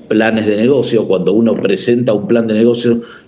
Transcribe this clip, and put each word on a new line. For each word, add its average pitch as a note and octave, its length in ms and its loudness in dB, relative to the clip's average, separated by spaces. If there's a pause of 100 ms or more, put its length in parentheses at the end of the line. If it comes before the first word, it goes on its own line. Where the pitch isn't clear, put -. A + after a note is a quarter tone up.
planes A2 400 0
de G#2 100 0
negocio. A#2 500 0
Cuando F#2 260 0
uno A2 280 2
presenta A#2+ 520 0
un G#2 140 -2
plan A#2 200 0
de A2 80 -2
negocio, A#2 460 2 (260)